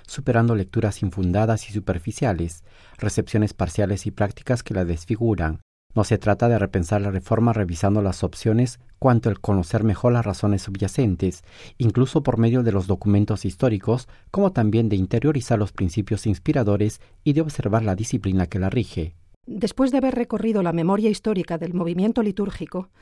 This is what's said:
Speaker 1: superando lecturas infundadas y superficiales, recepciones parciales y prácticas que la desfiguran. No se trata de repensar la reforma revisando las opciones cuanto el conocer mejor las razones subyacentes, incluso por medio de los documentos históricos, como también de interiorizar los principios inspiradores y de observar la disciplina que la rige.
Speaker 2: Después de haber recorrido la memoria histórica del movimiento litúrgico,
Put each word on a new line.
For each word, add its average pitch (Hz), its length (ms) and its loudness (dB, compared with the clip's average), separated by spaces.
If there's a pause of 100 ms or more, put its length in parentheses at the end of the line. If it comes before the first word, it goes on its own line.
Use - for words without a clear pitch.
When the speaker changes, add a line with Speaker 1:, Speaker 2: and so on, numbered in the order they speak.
Speaker 1:
superando 117 480 2
lecturas 101 480 -2
infundadas 101 680 0
y - 40 -16
superficiales, 92 920 -4 (360)
recepciones 104 540 0
parciales 98 540 -2
y 101 60 -6
prácticas 104 500 -4
que - 120 -8
la 95 100 0
desfiguran. 87 760 -2 (320)
No 107 120 2
se 107 140 0
trata 107 300 2
de 117 100 4
repensar 98 420 0
la 101 100 -2
reforma 110 420 0
revisando 101 480 0
las 98 220 -2
opciones 113 560 0 (220)
cuanto 120 280 4
el 101 120 -2
conocer 101 420 0
mejor 113 300 2
las 120 120 2
razones 101 380 0
subyacentes, 98 800 -2 (360)
incluso 127 440 2
por 120 160 0
medio 117 240 4
de 113 100 2
los 95 140 0
documentos 101 580 2
históricos, 110 600 0 (240)
como 190 220 2
también 113 360 2
de 101 60 2
interiorizar 117 640 0
los 104 140 0
principios 98 540 -4
inspiradores 107 760 0 (240)
y 147 80 2
de 143 80 2
observar 113 420 0
la 101 140 0
disciplina 101 500 0
que 92 140 -4
la 95 100 0
rige. 95 460 -4 (340)
Speaker 2:
Después 240 400 -2
de 262 60 0
haber 262 180 0
recorrido 226 480 -2
la 170 120 0
memoria 196 340 2
histórica 196 480 -2
del 165 160 -6
movimiento 185 500 0
litúrgico, 196 680 -6 (120)